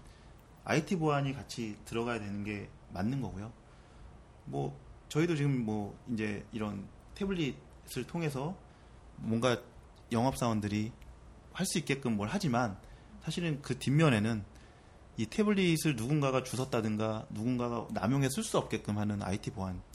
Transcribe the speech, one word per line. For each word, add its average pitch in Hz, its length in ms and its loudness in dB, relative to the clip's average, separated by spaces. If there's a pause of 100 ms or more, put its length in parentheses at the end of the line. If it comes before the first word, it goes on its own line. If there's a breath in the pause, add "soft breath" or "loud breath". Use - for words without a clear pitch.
(640 loud breath)
아이티 226 320 2
보안이 143 360 2
같이 113 440 -6 (100)
들어가야 117 340 0
되는 101 240 -4
게 101 240 -4 (240)
맞는 120 300 0
거고요. 101 280 -8 (920 loud breath)
뭐 139 340 -4 (300)
저희도 165 280 2
지금 139 280 2
뭐 107 340 -2 (140)
이제 104 400 -2
이런 104 340 -4 (280)
태블릿을 165 920 -4
통해서 156 500 -4 (600 loud breath)
뭔가 117 420 2 (540)
영업사원들이 113 800 2 (600)
할 185 140 -2
수 - 120 0
있게끔 135 380 0
뭘 104 140 0
하지만, 120 480 2 (440 loud breath)
사실은 160 400 -2
그 131 160 -4
뒷면에는 117 680 4 (720 loud breath)
이 113 100 0
태블릿을 180 720 4
누군가가 131 460 2
주웠다든가 110 880 0
누군가가 120 600 -2
남용해 131 380 2
쓸 220 140 -2
수 - 140 0
없게끔 107 400 0
하는 104 240 0
아이티 98 280 -2
보안이 95 280 -4 (160)